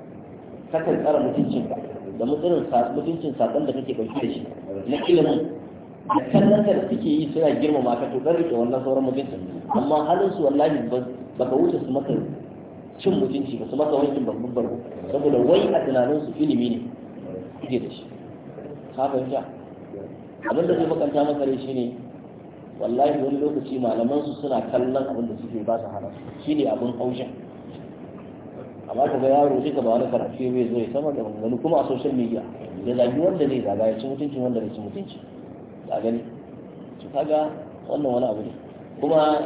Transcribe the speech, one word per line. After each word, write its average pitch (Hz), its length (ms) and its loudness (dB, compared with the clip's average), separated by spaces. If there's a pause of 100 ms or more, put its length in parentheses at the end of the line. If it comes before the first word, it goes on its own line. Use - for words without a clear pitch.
(680)
ka 160 100 0
kan 160 220 2
tsara 151 180 4
mutuncin - 480 2
ka - 100 -4 (340)
da 113 160 -2
mutuncin 147 420 2
sa-, 120 240 4
mutuncin 151 420 -2
saƙon 120 300 2
da 127 80 2
kake 127 220 -4
ɗauke 110 180 -2
da 117 160 -2
shi - 160 -4 (380)
na 123 160 0
ilimin 147 420 6 (600)
da - 180 0 (120)
kallon 208 340 8
ka 208 80 6
da - 160 4
suke - 180 -2
yi 151 260 2
suna 156 240 4
girmama 131 400 4
ka, 127 140 -2
to, 135 100 -2
dan 156 160 4
rike 165 160 2
wannan 123 300 2
sauran 135 240 2
mutuncin. 127 320 -2 (320)
Amma 151 360 4
halin 185 280 4
su - 80 0
wallahi 143 460 4
ba, 123 100 2 (400)
ba 131 80 2
ka 131 80 0
wuce - 240 4
su - 120 -4
maka 139 220 0 (840)
cin - 200 2
mutunci - 380 0
ba, 110 120 -6
su 123 80 -4
maka 151 180 4
wankin 139 320 2
babban 113 260 -4
barko. 120 240 -2 (340)
Saboda 147 280 4
wai 180 320 6
a 165 160 4
tunanin 131 400 4
su - 80 -6
ilimi 123 360 2
ne 113 80 0 (840)
suke 127 180 -2
da 107 120 -4
shi. - 140 -14 (920)
Ka 131 120 0
fahimta? 131 360 -2 (1040)
Abin 165 160 2
da 175 80 4
zai 165 120 2
bakanta 151 360 2
maka 143 240 2
rai 135 160 2
shine, 127 320 -2 (840)
wallahi 135 420 2
wani 139 160 0
lokaci 143 400 -2
malaman 120 480 2
su 143 160 -4
suna 131 180 0 (140)
kallon 127 220 2 (100)
abin 117 240 -2
da 107 80 -6
suke 113 260 -6
ba 113 140 2
su 95 80 -6
hana 98 240 -8
su. - 100 -14 (220)
Shi 151 120 0
ne 143 120 2
abin 120 320 0
haushin. - 320 -4 (1600)
Amma 123 180 2
ka 143 100 0
ga 131 100 4
yaro 139 340 6
duka 143 180 0
ba 117 100 2
wani 123 200 4
karatu 123 400 -2
bai 123 180 2
zo 117 80 -2
ya 113 160 0
sama 143 220 0
da 123 80 -2
maganganu 107 400 -2
kuma 160 180 4
a 127 60 0
social 135 260 0
media. 117 300 0 (420)
Ya 120 100 0
zagi 123 280 2
wanda 175 240 2
zai 127 160 0
zaga, 107 240 0
ya 110 120 2
ci 117 80 -6
mutuncin 135 360 -4
wanda 123 180 0
zai 104 140 -4
ci 107 80 -10
mutunci. - 340 -10 (720)
Ka - 120 -2
gani? 117 200 0 (800)
To - 120 -14
kaga 151 380 2 (380)
wannan 143 240 0
wani 123 140 2
abu 107 160 -2
ne. 101 100 -8 (480)
Kuma 156 180 4 (260)